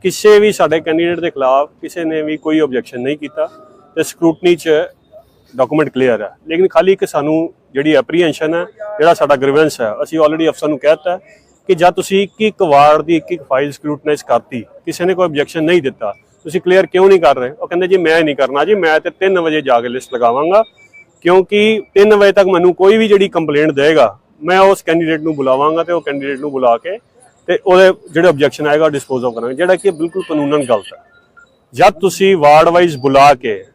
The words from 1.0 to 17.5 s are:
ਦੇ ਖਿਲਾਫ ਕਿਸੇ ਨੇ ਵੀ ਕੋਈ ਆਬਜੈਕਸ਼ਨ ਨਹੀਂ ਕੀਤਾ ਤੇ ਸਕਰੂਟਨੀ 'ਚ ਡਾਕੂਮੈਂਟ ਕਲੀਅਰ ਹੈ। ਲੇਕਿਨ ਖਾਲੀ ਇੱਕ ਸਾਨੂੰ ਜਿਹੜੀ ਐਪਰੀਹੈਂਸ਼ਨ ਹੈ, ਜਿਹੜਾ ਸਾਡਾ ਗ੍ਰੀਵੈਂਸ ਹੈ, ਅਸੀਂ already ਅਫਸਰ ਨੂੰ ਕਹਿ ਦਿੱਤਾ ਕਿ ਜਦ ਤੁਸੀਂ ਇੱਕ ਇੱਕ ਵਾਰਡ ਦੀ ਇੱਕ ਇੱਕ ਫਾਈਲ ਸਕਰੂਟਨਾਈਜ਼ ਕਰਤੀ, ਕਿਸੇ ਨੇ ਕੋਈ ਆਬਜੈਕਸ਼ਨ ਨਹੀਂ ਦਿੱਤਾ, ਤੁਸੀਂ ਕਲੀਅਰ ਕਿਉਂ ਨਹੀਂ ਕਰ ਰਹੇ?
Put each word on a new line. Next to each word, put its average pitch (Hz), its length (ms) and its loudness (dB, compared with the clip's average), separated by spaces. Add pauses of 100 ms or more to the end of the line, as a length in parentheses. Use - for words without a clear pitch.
ਦੇ 170 100 -4
ਖਿਲਾਫ 135 380 0 (140)
ਕਿਸੇ 170 220 -10
ਨੇ 160 180 -4
ਵੀ 151 140 -6
ਕੋਈ 156 240 -4
ਆਬਜੈਕਸ਼ਨ 127 400 -6
ਨਹੀਂ 139 180 -6
ਕੀਤਾ 147 280 -8 (500)
ਤੇ 160 60 -2
ਸਕਰੂਟਨੀ 170 540 0
'ਚ 160 140 -6 (840)
ਡਾਕੂਮੈਂਟ 139 340 -2
ਕਲੀਅਰ 123 340 0
ਹੈ। 98 80 -10 (180)
ਲੇਕਿਨ 175 200 0
ਖਾਲੀ 180 240 2
ਇੱਕ 190 120 -2
ਸਾਨੂੰ 156 480 -4 (220)
ਜਿਹੜੀ 147 200 0
ਐਪਰੀਹੈਂਸ਼ਨ 156 600 -2
ਹੈ, 170 100 -4 (340)
ਜਿਹੜਾ 160 160 4
ਸਾਡਾ 143 220 0
ਗ੍ਰੀਵੈਂਸ 139 440 0
ਹੈ, 107 120 -4 (100)
ਅਸੀਂ 160 160 -6
already 160 320 0
ਅਫਸਰ 151 180 -6
ਨੂੰ 147 100 -4
ਕਹਿ 147 120 0
ਦਿੱਤਾ 175 260 -2 (520)
ਕਿ 190 60 2
ਜਦ 175 200 2
ਤੁਸੀਂ 196 280 -2
ਇੱਕ 196 200 -10
ਇੱਕ 202 200 -2
ਵਾਰਡ 151 400 4
ਦੀ 165 140 -2
ਇੱਕ 160 160 -6
ਇੱਕ 170 180 -8
ਫਾਈਲ 143 220 -2
ਸਕਰੂਟਨਾਈਜ਼ 147 520 -6
ਕਰਤੀ, 120 380 -4 (220)
ਕਿਸੇ 170 200 -6
ਨੇ 180 100 -2
ਕੋਈ 180 100 0
ਆਬਜੈਕਸ਼ਨ 156 400 -4
ਨਹੀਂ 170 180 2
ਦਿੱਤਾ, 113 300 -8 (320)
ਤੁਸੀਂ 170 160 -6
ਕਲੀਅਰ 180 260 2
ਕਿਉਂ 185 220 2
ਨਹੀਂ 190 120 4
ਕਰ 143 160 4
ਰਹੇ? 127 140 -6